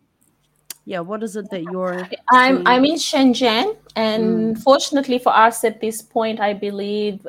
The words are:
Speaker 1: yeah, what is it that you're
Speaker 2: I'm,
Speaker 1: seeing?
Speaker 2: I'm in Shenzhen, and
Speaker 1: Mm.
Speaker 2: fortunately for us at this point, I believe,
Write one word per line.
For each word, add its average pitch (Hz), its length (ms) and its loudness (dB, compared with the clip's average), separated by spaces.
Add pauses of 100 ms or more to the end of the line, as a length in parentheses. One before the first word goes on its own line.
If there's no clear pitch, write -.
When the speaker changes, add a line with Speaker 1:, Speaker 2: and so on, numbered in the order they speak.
(840)
Speaker 1:
yeah, 180 160 -8
what 208 220 -8
is 208 140 -8
it 208 140 -10
that 180 140 -8
you're 180 400 -6 (260)
Speaker 2:
I'm, 254 260 6
Speaker 1:
seeing? 180 100 -2
Speaker 2:
I'm 254 180 4
in 311 140 0
Shenzhen, 262 800 2 (200)
and 220 600 0
Speaker 1:
Mm. - 60 -12
Speaker 2:
fortunately 269 560 2
for 247 160 0
us 233 300 4
at 220 160 -2
this 220 220 -6
point, 220 380 -4
I 208 140 0
believe, 202 760 -6